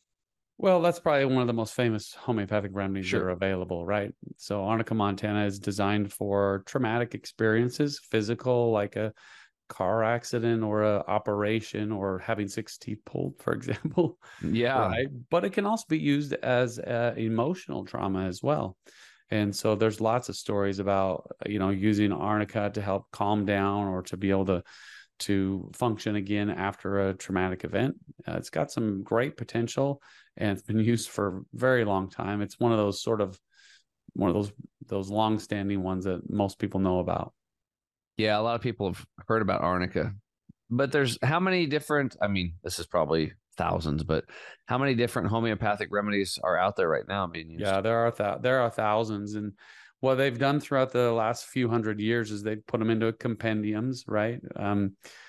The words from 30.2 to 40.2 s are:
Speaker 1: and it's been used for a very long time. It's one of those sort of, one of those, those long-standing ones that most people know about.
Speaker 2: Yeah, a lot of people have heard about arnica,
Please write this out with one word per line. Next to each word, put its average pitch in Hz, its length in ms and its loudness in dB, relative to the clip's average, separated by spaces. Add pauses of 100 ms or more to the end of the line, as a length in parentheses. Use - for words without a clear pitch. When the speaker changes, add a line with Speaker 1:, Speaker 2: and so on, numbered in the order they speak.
Speaker 1:
and 104 140 0
it's 95 100 -6
been 107 160 0
used 110 320 2
for 95 300 -2
a - 20 -14 (100)
very 123 320 2
long 95 240 0
time. 101 320 -4
It's 101 180 -6
one 120 140 4
of 113 60 4
those 101 240 2
sort 113 180 0
of, 95 180 -2 (760)
one 98 160 2
of 87 40 2
those, 101 180 0 (340)
those 98 240 -4
long-standing 104 720 0
ones 92 240 -2
that 90 240 -4
most 101 280 0
people 98 220 -2
know 92 200 2
about. 85 340 -2 (800)
Speaker 2:
Yeah, 107 220 2
a 110 40 0
lot 117 140 0
of 113 60 -4
people 104 260 0
have - 180 -6 (220)
heard 113 140 4
about 95 200 2
arnica, 90 500 0 (580)